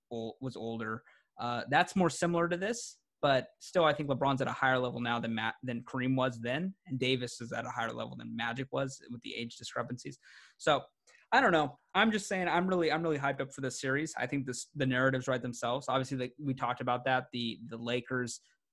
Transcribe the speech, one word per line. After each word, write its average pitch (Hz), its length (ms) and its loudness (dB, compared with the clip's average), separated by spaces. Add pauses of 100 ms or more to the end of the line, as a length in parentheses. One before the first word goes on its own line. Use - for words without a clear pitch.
(100)
ol-, 113 300 -6
was 131 160 -8
older. 113 460 -6 (360)
Uh, 120 320 -2
that's 170 260 4
more 175 140 6
similar 170 380 0
to 175 80 -2
this, 214 420 -6 (220)
but 135 280 4 (100)
still, - 260 2
I 151 80 8
think 147 160 -2
LeBron's 135 320 2
at 127 80 0
a 117 40 -2
higher 131 260 2
level 120 220 -2
now 120 180 0
than 117 160 -2
Ma-, 110 180 -2 (100)
than 120 200 -4
Kareem 131 340 -2
was 127 240 0
then, 151 340 -2 (120)
and 135 120 -4
Davis 127 420 0
is 120 120 -10
at 117 140 -4
a - 40 -10
higher 117 220 -4
level 120 240 -8
than 117 200 -10
Magic 120 340 -4
was 135 300 -4 (100)
with 123 120 -12
the 110 120 -10
age 117 220 -8
discrepancies. 123 640 -8 (400)
So 143 240 2 (500)
I 240 80 8
don't 220 120 6
know. 147 260 4 (160)
I'm 214 180 6
just 208 160 -2
saying, 185 200 0
I'm 175 200 4
really, 170 240 4
I'm 160 100 2
really 156 160 2
hyped 139 220 0
up 135 120 -6
for - 100 -12
this 131 180 -4
series. 143 360 0
I 123 100 -2
think 135 200 -2
this, 127 200 -6 (100)
the 139 100 2
narratives 131 420 2
write 127 140 0
themselves. 123 460 -4
Obviously, 131 300 0
like 127 140 -4 (100)
we 135 120 -2
talked 123 260 -2
about 123 260 0
that, 127 260 2
the, 120 260 -4 (100)
the 113 80 -10
Lakers 120 640 -2 (320)